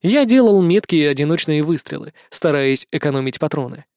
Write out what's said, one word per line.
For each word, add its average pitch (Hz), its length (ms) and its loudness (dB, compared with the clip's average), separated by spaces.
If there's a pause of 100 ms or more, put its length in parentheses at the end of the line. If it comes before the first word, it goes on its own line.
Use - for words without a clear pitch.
Я 254 220 2
делал 220 360 4
меткие 170 480 2
одиночные 151 540 -2
выстрелы, - 500 -6 (160)
стараясь 139 640 -2
экономить 135 480 -4
патроны. 143 460 -6 (120)